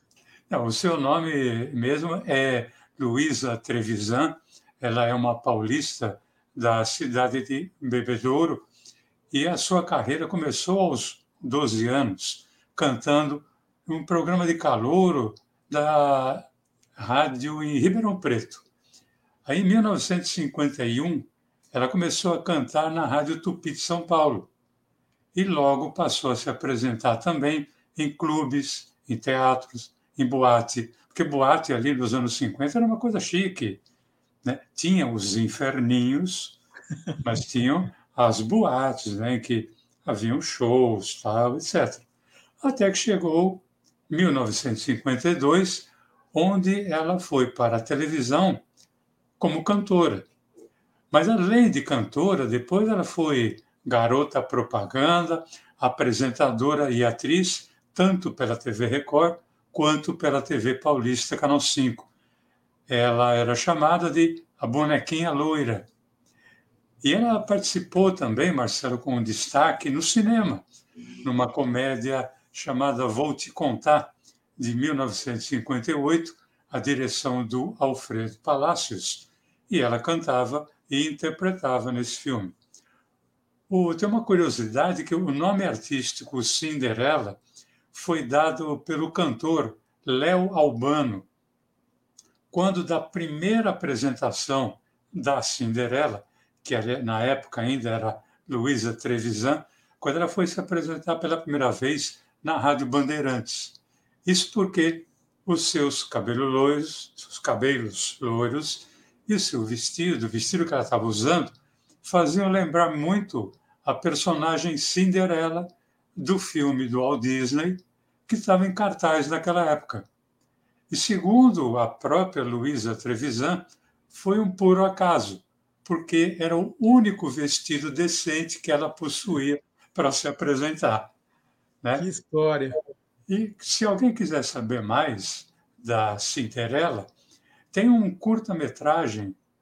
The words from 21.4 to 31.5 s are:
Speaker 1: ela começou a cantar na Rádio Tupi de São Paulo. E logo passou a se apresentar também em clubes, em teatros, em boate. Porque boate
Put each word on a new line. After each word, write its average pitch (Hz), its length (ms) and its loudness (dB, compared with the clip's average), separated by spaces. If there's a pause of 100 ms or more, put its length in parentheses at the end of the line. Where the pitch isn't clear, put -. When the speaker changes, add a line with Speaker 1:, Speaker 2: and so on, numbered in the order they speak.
Speaker 1:
ela 127 160 0
começou 175 480 0
a - 80 -6
cantar 156 480 0
na 160 160 -2
Rádio 147 340 -2
Tupi 175 300 -6
de 147 80 -10
São 170 240 -4
Paulo. 151 460 2 (880)
E 185 80 2
logo 147 480 2
passou 147 380 -2
a 120 60 2
se 135 160 -4
apresentar 123 640 0
também 147 500 -2 (300)
em 147 180 -2
clubes, 143 800 -2 (140)
em 113 80 -2
teatros, 131 760 0 (240)
em 135 100 0
boate. 120 680 2 (140)
Porque - 160 -2
boate 139 500 2